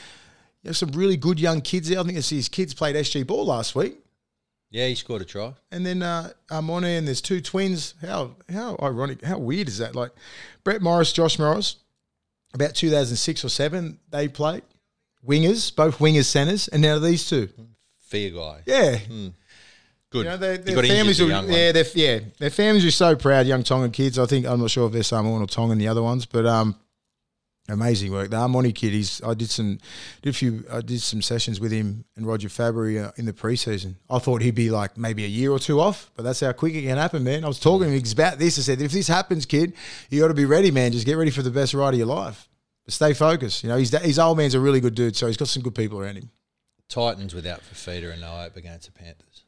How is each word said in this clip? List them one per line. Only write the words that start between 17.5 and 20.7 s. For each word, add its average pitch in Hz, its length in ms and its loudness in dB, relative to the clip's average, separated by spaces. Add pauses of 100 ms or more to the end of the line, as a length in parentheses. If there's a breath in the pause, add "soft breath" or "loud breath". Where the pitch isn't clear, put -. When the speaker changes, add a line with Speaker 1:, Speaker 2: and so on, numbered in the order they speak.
Speaker 2:
Fear 101 320 -6
guy. 80 340 -12
Speaker 1:
Yeah. 196 320 4
Speaker 2:
Hmm. 104 300 -10 (840 soft breath)
Good. 127 160 -2
Speaker 1:
You 170 60 -4
know, 185 60 -6
their, 190 160 -2
Speaker 2:
He 185 40 -6
Speaker 1:
their 185 180 -4